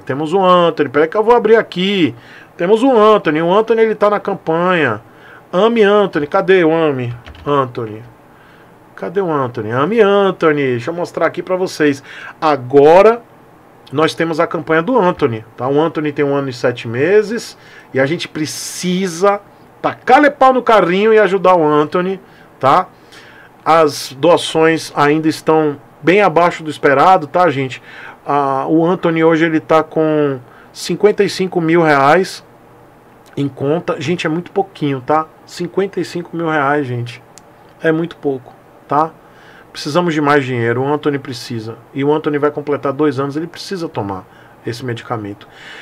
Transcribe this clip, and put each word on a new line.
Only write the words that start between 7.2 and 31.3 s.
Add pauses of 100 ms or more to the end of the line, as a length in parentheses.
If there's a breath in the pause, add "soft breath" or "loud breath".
Anthony? (920 soft breath)
Cadê
o
Anthony?
Ame
Anthony.
Deixa
eu
mostrar
aqui
pra
vocês. (400 loud breath)
Agora, (720)
nós
temos
a
campanha
do
Anthony, (100)
tá?
O
Anthony
tem
um
ano
e
sete
meses. (380 loud breath)
E
a
gente
precisa (440)
tacar-lhe
pau
no
carrinho
e
ajudar
o
Anthony, (400 loud breath)
tá? (760 loud breath)
As
doações
ainda
estão (240)
bem
abaixo
do
esperado,
tá,
gente? (420 loud breath)
Ah,
o
Anthony
hoje,
ele
tá
com (340 loud breath)
cinquenta
e
cinco